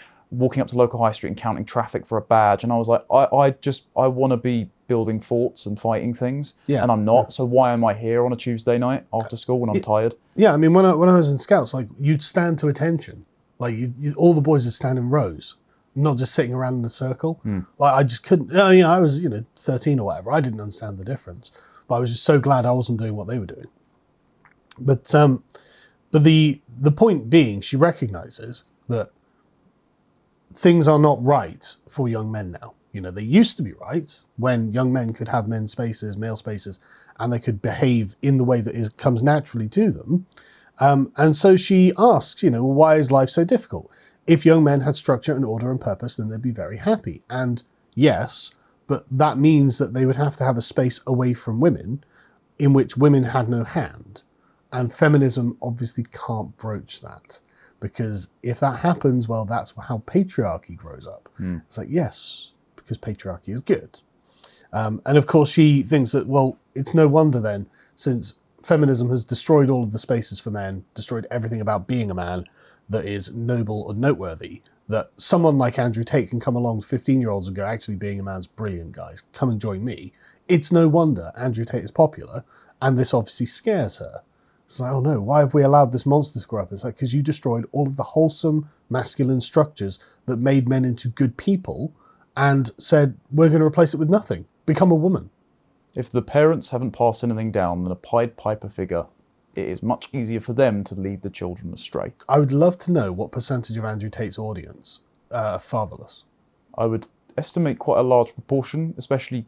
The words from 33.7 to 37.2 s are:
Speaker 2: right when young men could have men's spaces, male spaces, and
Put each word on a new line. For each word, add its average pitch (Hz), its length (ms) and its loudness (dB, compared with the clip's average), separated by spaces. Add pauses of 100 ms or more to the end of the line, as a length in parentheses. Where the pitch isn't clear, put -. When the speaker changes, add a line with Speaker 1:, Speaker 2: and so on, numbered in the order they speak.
Speaker 2:
right - 460 -10 (180)
when 117 360 0
young 127 180 0
men 117 220 -2
could 110 160 -10
have 113 180 -2
men's 110 240 -6
spaces, 113 460 -8
male 110 180 -6
spaces, 101 440 -10 (400)
and 127 120 -4